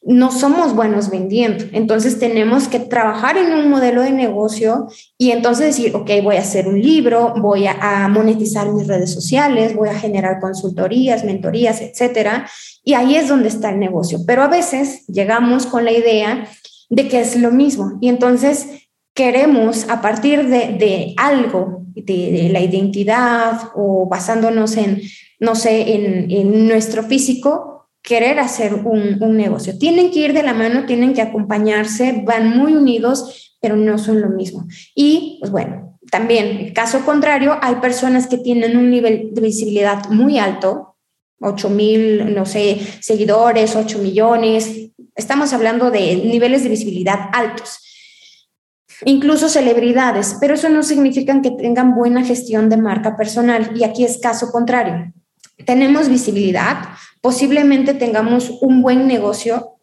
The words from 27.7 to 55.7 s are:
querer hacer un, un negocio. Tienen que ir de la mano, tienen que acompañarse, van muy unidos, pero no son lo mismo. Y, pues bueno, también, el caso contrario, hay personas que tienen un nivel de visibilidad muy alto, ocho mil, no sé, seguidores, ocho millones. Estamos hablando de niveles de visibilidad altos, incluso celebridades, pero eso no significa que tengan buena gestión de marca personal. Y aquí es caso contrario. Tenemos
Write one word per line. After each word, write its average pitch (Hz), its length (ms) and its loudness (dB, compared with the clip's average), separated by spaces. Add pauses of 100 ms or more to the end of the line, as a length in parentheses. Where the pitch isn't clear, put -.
querer 233 360 0
hacer 240 360 -2
un, 208 480 -2
un 220 120 2
negocio. 214 440 -2
Tienen 339 320 2
que 349 80 -2
ir 294 160 0
de 302 80 2
la 269 100 0
mano, 233 320 0
tienen 247 300 0
que 233 80 0
acompañarse, 214 1040 -2
van 226 240 2
muy 277 240 4
unidos, 254 880 0
pero 214 140 0
no 214 200 2
son 214 240 0
lo 208 80 -2
mismo. 185 380 -6 (280)
Y, 294 460 0
pues 202 100 -8
bueno, - 480 -8 (120)
también, 220 480 0
el - 160 -10
caso 233 320 -2
contrario, 294 560 2
hay 247 140 0
personas 254 500 0
que 247 100 -2
tienen 240 400 0
un 247 140 4
nivel 220 420 0
de 214 80 -4
visibilidad 208 720 -2
muy 254 280 4
alto, 196 580 -4 (440)
ocho 202 300 -4
mil, 214 640 2
no 190 100 -2
sé, 202 340 -2 (220)
seguidores, 220 760 2
ocho 214 240 -4
millones. 220 920 0 (240)
Estamos 277 400 -2
hablando 240 360 0
de 185 260 0
niveles 233 460 2
de 247 60 -2
visibilidad 196 640 -4
altos, - 460 -6 (1300)
incluso 285 420 2
celebridades, 240 920 2
pero 285 120 2
eso 302 140 -2
no 311 140 4
significa 277 580 2
que 262 120 0
tengan 240 420 2
buena 240 280 2
gestión 240 460 0
de 220 80 4
marca 214 400 0
personal. 226 580 0
Y 233 100 0
aquí 220 200 0
es 240 140 -2
caso 233 340 -4
contrario. 226 580 -2 (560)
Tenemos 277 420 4